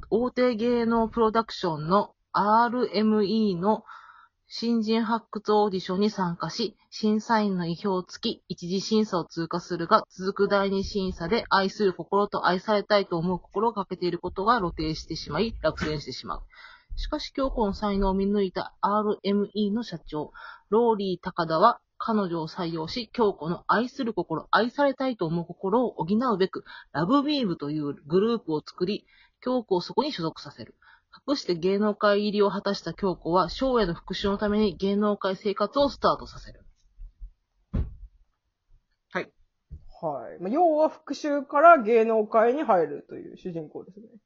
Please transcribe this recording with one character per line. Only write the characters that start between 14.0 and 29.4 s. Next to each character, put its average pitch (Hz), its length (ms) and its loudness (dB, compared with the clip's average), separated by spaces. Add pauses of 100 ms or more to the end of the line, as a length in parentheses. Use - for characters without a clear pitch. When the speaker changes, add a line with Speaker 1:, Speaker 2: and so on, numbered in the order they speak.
Speaker 1:
い 170 40 0
る 175 80 -6
こ 180 100 -8
と 190 140 -6
が 233 140 4
露 175 140 -2
呈 156 240 -4
し - 100 -14
て 160 100 -8
し - 160 -12
ま 147 80 -2
い、 220 220 -2
落 - 240 -2
選 151 160 -4
し - 40 -16
て 131 60 -10
し - 160 -12
ま 78 80 -6
う。 - 60 -12 (560)
し - 100 -4
か 302 140 -4
し、 - 100 -12
京 269 180 -2
子 233 160 -2
の 196 80 -2
才 202 240 -2
能 196 120 2
を 190 40 2
見 196 120 0
抜 202 180 2
い 185 80 -2
た - 300 -8
ア 202 180 2
ー 214 40 0
ル 208 200 0
エ 196 80 0
ム 202 220 0
イ 208 160 0
ー 202 40 -2
の 233 100 -4
社 170 160 -10
長、 - 340 -8 (360)
ロ 226 220 4
ー 220 60 4
リ 190 200 -2
ー - 60 -20
高 175 240 -4
田 160 100 0
は、 214 220 6 (180)
彼 214 220 0
女 170 220 -2
を 160 80 -6
採 165 240 -6
用 160 160 -6
し、 240 240 -8
京 208 200 2
子 147 140 -8
の 175 200 -4
愛 220 200 2
す - 160 -8
る 226 100 -4
心、 - 380 -4
愛 214 180 4
さ 285 140 0
れ 277 100 4
た 262 140 -4
い 254 80 -4
と 170 120 -2
思 170 160 -2
う - 20 -6
心 214 400 0
を - 80 -4
補 160 140 -6 (260)
う 180 40 0
べ 185 120 2
く、 - 160 -12 (260)
ラ 156 140 -2
ブ 269 180 2
ビ 285 180 -2
ー 220 60 0
ム 165 80 -2
と 147 160 -6
い 156 80 -4
う 143 140 -4 (120)
グ 165 140 2
ル 226 160 2
ー 214 40 -6
プ 160 140 -6
を 151 60 -2
作 - 260 -6
り、 202 200 -6 (340)
京 247 240 -2